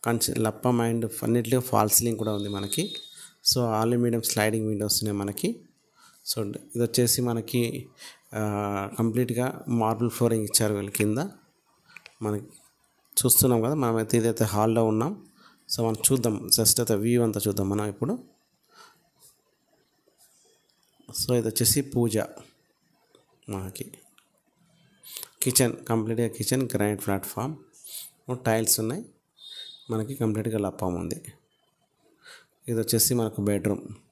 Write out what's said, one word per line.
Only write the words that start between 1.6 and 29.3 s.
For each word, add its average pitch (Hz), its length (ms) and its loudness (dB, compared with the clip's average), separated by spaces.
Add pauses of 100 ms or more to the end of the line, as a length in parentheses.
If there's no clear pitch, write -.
సీలింగ్ 117 180 0
కూడా 107 160 -2
ఉంది 101 160 -4
మనకి. 101 340 -4 (680)
So 135 80 2 (220)
అల్యూమినియం 117 400 2
స్లైడింగ్ 107 480 0
విండోస్ 104 320 -2
ఉన్నాయి 104 220 -2
మనకి. 104 260 -4 (800)
So - 80 -4 (360)
ఇది 117 140 0
వచ్చేసి 120 340 2
మనకి, 120 680 -2 (500)
ఆ, - 20 0 (580)
కంప్లీట్‌గా 120 680 0
మార్బుల్ 113 420 2
ఫ్లోరింగ్ 113 400 2
ఇచ్చారు 107 240 2
వీళ్ళు 98 180 -4
కింద. 107 280 0 (1000)
మనకి 104 240 -4 (760)
చూస్తున్నాం 123 400 4
కదా, 123 120 0
మనమైతే 117 440 2
ఇదైతే 113 280 2
హాల్‌లో 110 400 4
ఉన్నాం. 117 400 0 (460)
So - 140 -2
మనం 110 120 0 (100)
చూద్దాం, 113 500 0
just 110 220 4
అయితే 113 160 2
వ్యూ 117 280 2
అంతా 107 240 0
చూద్దాం 101 220 0
మనం 104 240 0
ఇప్పుడు. 139 200 -2 (3000)
So - 80 -2 (100)
ఇది 110 120 -2
వచ్చేసి 127 300 2
పూజ 117 360 0 (1400)
మనకి. 95 320 -8 (1600)
కిచెన్, 123 300 2 (160)
కంప్లీట్‌గా 113 380 0
కిచెన్, 127 460 -2
గ్రానైట్ 104 320 0
ప్లాట్‌ఫామ్, 101 500 -4 (880)
టైల్స్ 113 340 2
ఉన్నాయి 127 240 -4 (880)